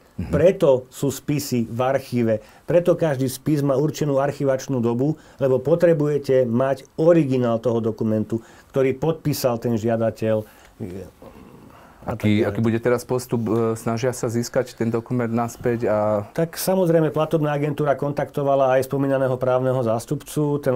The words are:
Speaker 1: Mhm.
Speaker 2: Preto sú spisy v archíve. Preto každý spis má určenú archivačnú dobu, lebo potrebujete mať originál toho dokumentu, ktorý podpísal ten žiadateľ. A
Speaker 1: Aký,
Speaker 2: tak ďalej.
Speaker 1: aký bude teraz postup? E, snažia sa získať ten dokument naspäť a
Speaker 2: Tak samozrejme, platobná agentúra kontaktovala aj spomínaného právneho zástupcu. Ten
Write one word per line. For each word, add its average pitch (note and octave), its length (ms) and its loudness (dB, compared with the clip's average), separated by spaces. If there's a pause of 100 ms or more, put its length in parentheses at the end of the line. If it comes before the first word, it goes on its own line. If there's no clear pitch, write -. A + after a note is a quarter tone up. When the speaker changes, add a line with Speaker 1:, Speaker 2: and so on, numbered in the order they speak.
(200)
Speaker 1:
Mhm. F2 100 -6
Speaker 2:
Preto D3+ 640 4
sú - 180 -2
spisy B2+ 560 -2
v A#2 160 -6
archíve. B2 520 0 (340)
Preto E3+ 260 4
každý C3+ 320 -2
spis C#3 380 -2
má C#3+ 100 2
určenú C#3+ 460 0
archivačnú C3+ 580 -2
dobu, B2 380 0 (240)
lebo C3 180 2
potrebujete D3 880 2
mať C3 400 0 (140)
originál C3 580 4
toho A#2 220 -2
dokumentu, A2 640 -2 (260)
ktorý C3+ 240 0
podpísal C3+ 640 -2
ten A#2 220 -2
žiadateľ. A2 680 -2 (1500)
A - 160 -6
Speaker 1:
Aký, - 0 -
Speaker 2:
tak A2 160 0
ďalej. G#2 160 4
Speaker 1:
aký G2+ 160 -2
bude A2+ 160 2
teraz A#2+ 240 0
postup? B2+ 400 -2
E, A2 80 0 (240)
snažia A#2 400 -2
sa B2 160 -4
získať A#2+ 400 -2
ten A2+ 160 -4
dokument A#2 400 -2
naspäť A#2 560 -2
a G#2+ 140 2 (340)
Speaker 2:
Tak E3 240 -4
samozrejme, E3 560 2
platobná D3+ 400 0
agentúra D3 480 0
kontaktovala C#3 800 0
aj C3+ 80 -2
spomínaného C3+ 480 0
právneho B2+ 480 0
zástupcu. D3 800 -2
Ten C3 120 0